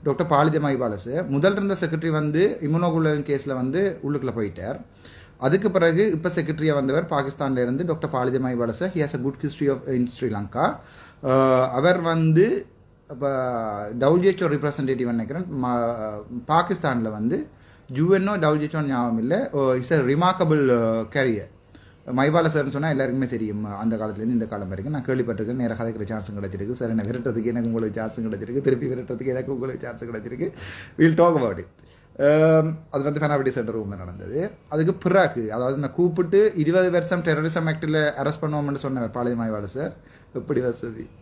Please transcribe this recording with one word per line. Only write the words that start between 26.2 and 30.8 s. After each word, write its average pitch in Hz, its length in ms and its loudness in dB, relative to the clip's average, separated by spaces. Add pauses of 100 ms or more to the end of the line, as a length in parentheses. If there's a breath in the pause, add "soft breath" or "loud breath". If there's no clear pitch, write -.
கிடைச்சிருக்கு. 98 280 -6
சார், 123 180 -4
என்னை 110 160 0
விரட்டுறதுக்கு 117 400 -4
எனக்கு 117 220 -2
உங்களுக்கு 110 340 -2
சான்ஸும் 113 240 -6
கிடைச்சிருக்கு, 110 360 -4
திருப்பி 127 260 0
விரட்டுறதுக்கு 123 380 -6
எனக்கு 127 280 -4
உங்களுக்கு 127 340 -8
சான்ஸும் 117 220 -10
கிடைச்சிருக்கு. 117 420 -6 (460 loud breath)